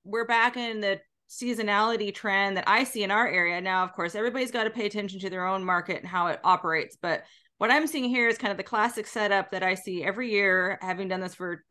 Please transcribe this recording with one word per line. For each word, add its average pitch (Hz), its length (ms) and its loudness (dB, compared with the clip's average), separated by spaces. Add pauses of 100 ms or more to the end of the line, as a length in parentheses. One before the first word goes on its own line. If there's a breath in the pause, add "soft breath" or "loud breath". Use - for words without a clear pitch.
we're 220 220 -2
back 240 300 2
in 233 240 -4
the 196 220 0 (260)
seasonality 214 840 0
trend 196 420 0
that 180 100 -2
I 226 180 4
see 240 180 -4
in 196 80 0
our 220 180 4
area. 175 320 0
Now, 185 240 0
of 180 80 -4
course, 170 220 -4
everybody's 247 380 -2
gotta 220 180 0
pay 220 160 -4
attention 202 340 -6
to 190 80 -6
their 185 160 -4
own 190 180 0
market 180 380 0
and 185 80 -12
how 175 200 0
it 156 140 -4
operates. 170 540 2
But - 280 -2 (340 soft breath)
what 226 120 4
I'm 302 160 4
seeing 269 240 -2
here 240 180 2
is 226 80 2
kind 208 140 -2
of 196 60 -4
the 196 80 -6
classic 220 420 0
setup 202 460 0
that 190 100 -4
I 185 120 2
see 185 280 -6
every 202 260 -4
year, 196 540 2
having 185 240 -4
done 185 140 -2
this 180 160 -8
for 175 340 -8